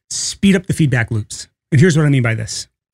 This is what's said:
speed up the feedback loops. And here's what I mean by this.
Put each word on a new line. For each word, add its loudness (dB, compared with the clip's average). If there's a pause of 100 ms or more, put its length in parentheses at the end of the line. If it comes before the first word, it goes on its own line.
speed 0
up -2
the -4
feedback 0
loops. -8 (240)
And 4
here's 4
what 2
I 2
mean 2
by -2
this. -10 (260)